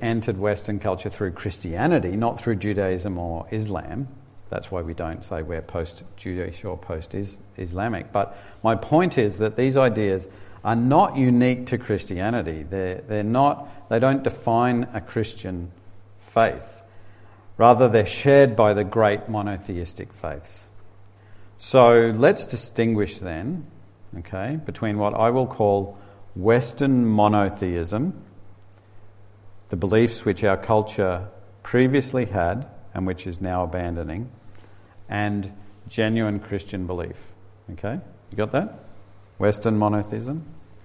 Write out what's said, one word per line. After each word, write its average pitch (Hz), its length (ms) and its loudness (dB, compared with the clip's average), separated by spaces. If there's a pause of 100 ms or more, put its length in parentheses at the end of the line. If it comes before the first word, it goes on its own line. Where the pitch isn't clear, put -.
entered 113 340 -2
Western 104 440 -2
culture 95 280 -4
through 98 260 -4
Christianity, 95 840 -2
not 117 240 -2
through 113 160 -2
Judaism 95 600 -2
or 85 360 -6
Islam. 104 560 -6 (420)
That's - 220 -8
why 90 100 -4
we 82 100 -8
don't 82 320 -8
say 82 180 -8
we're 80 200 -8
post-Jewish 90 1040 -10
or 90 120 -8
post-Islamic. 92 1300 -8
But - 260 -2 (280)
my 113 100 4
point 156 440 2
is 101 200 2
that 107 160 0
these 131 220 2
ideas 104 500 2 (380)
are 107 100 2
not 135 420 4
unique 123 500 4
to 120 120 -2
Christianity. 92 840 -4
They're, 92 380 -4
they're 107 200 -4
not, 135 680 0
they 113 120 2
don't 135 240 2
define 120 680 0
a 107 80 -6
Christian 92 720 -6 (480)
faith. - 640 0 (760)
Rather, 120 320 8
they're 110 160 4
shared 139 520 6
by 107 180 6
the 101 80 2
great 104 460 2
monotheistic 98 840 -6
faiths. - 560 -12 (880)
So 117 600 6
let's 156 280 4
distinguish 113 760 -2
then, 95 500 -8 (500)
okay, 101 460 -6
between 104 340 -4
what 104 160 0
I 113 160 4
will 127 160 2
call 101 500 2 (380)
Western 123 720 2
monotheism, 104 1120 2 (1500)
the 104 80 -4
beliefs 110 480 2
which 101 180 0
our 98 140 4
culture 98 720 0 (340)
previously 127 600 2
had 98 420 -2 (260)
and 95 140 -4
which 92 220 -6
is 85 120 -10
now 90 220 -2
abandoning, 85 680 -6 (800)
and 101 440 -4 (360)
genuine 110 520 0
Christian 95 480 -8
belief. 87 440 -8 (400)
Okay? 107 280 -8 (300)
You 98 60 -14
got 107 140 -2
that? 175 300 -2 (580)
Western 104 400 2
monotheism, 110 640 -2 (400)